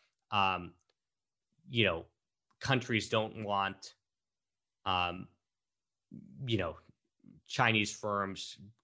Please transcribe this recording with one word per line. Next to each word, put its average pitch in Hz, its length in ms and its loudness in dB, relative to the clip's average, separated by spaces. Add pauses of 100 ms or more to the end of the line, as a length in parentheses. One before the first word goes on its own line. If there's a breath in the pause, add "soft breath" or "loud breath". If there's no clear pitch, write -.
(300 soft breath)
um, 92 420 2 (960)
you 117 160 4
know, 85 200 2 (560)
countries 120 480 0
don't 110 360 0
want, 98 500 -2 (920)
um, 90 420 -2 (1200)
you 113 120 2
know, 82 180 -2 (680)
Chinese 110 460 2
firms 101 680 -4 (260)